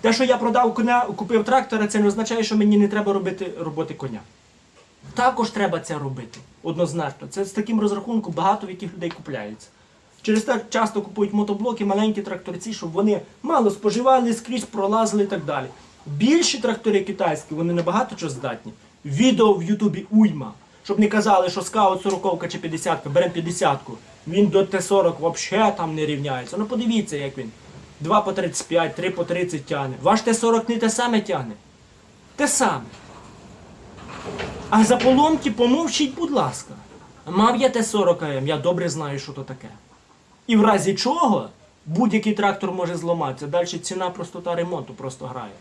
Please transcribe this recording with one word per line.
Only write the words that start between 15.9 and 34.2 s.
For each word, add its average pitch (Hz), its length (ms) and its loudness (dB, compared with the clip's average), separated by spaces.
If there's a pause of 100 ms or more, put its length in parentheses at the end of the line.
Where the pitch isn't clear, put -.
Більші 254 520 2
трактори 214 460 0
китайські, 165 520 -4
вони 170 180 0
набагато 175 420 0
чого 160 140 -8
здатні. 120 420 -8 (340)
Відео 208 480 4
в 175 100 0
Ютубі 202 460 0
уйма. 160 440 4 (300)
Щоб 202 160 -2
не 208 80 6
казали, 202 420 4
що 185 120 -4
скаут 190 400 2
сороковка 175 460 0
чи 170 100 -8
п'ятдесятка, 160 520 -4
берем 175 220 4
п'ятдесятку. 165 600 -2 (340)
Він 196 200 4
до 190 160 4
Т 190 180 -2
сорок 170 380 2
вообще 190 580 0
там 160 180 -4
не 156 100 -2
рівняється. 143 520 -4
Ну 208 80 -2
подивіться, 220 520 -2
як 135 200 -8
він. 117 140 -10 (480)
Два 202 220 2
по 196 120 -4
тридцять 175 340 -4
п'ять, 165 280 0
три 180 140 -4
по 170 140 -4
тридцять 175 420 -4
тягне. 139 360 -6
Ваш 214 200 4
Т 233 120 0
сорок 226 360 2
не 233 80 0
те 220 120 0
саме 226 320 0
тягне. 131 320 -6 (800)
Те 285 120 0
саме. 160 360 0 (1900)